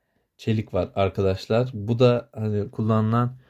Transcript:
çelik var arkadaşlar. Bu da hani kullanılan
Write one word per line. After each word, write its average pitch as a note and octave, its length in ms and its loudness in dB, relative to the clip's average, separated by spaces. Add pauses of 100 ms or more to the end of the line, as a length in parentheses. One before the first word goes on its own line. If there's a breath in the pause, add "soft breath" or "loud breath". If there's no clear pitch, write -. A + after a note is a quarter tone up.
(360)
çelik A2 380 -4
var F2 200 0
arkadaşlar. G2 800 0
Bu A2 240 -4
da A#2+ 340 4
hani G#2 380 -4
kullanılan A2+ 640 0 (140 soft breath)